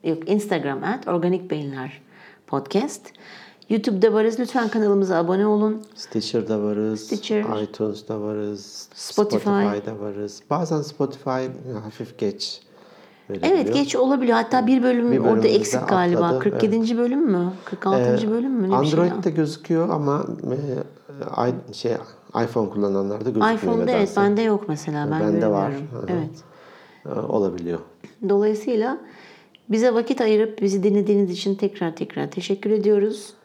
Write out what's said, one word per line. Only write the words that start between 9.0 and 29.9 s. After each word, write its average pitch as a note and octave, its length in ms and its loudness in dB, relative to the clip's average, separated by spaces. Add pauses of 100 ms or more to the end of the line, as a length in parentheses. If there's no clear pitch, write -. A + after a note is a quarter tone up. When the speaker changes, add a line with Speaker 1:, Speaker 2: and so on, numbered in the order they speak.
Speaker 2:
Spotify'da G3+ 500 -2
varız. G#2 500 -8
Bazen D#3+ 320 0
Spotify - 480 -6 (540)
hafif - 340 -12
geç - 440 -4 (680)
veriliyor. D4 240 0
Speaker 1:
Evet, A#3 200 4
geç C#4 220 2
olabiliyor. B3+ 420 4
Hatta A3+ 300 2
bir B3+ 160 4
bölüm A#3+ 280 4
Speaker 2:
Bir - 60 4
Speaker 1:
orada - 120 2
Speaker 2:
bölümümüzde A3 260 4
Speaker 1:
eksik - 340 0
galiba. F3 360 4
Speaker 2:
atladı. E3+ 140 2
Speaker 1:
Kırk - 240 0
yedinci A3+ 300 2
Speaker 2:
Evet. A#3 120 2
Speaker 1:
bölüm C4 260 2
mü? F3+ 200 2 (140)
Kırk F#3+ 220 -6
altıncı G#3 400 2
Speaker 2:
Ee, G#3 40 0
Speaker 1:
bölüm A#3+ 200 0
mü? G#3+ 200 0
Ne C3 100 4
bir C#3+ 40 2
şey D#3 140 2
Speaker 2:
Android'de F3+ 300 0
Speaker 1:
ya. D#3 60 -4
Speaker 2:
gözüküyor D#3+ 540 0
ama, D3 360 0 (260)
e, - 960 -4
i-, B2+ 240 -8
şey, A#2+ 180 -6 (520)
iPhone A2+ 260 -2
kullananlarda G2+ 600 -2
gözükmüyor G#3 260 2
Speaker 1:
iPhone'da G#3+ 260 0
evet, A#3+ 120 0
Speaker 2:
nedense. G#3 280 0
Speaker 1:
bende G3+ 200 4
yok G#3+ 260 0
mesela. D3+ 440 -4
Ben D#3 100 0
Speaker 2:
Bende G#2+ 260 2
var. G2 220 2
Speaker 1:
görmüyorum. D3+ 180 -6 (200)
Speaker 2:
Hı F3+ 60 -2
hı. F3 60 0
Speaker 1:
Evet. - 240 -8 (640)
Speaker 2:
Ee, A2 140 -4
olabiliyor. F2 600 -2 (500)
Speaker 1:
Dolayısıyla... G#3+ 680 0 (720)
Bize A3+ 240 4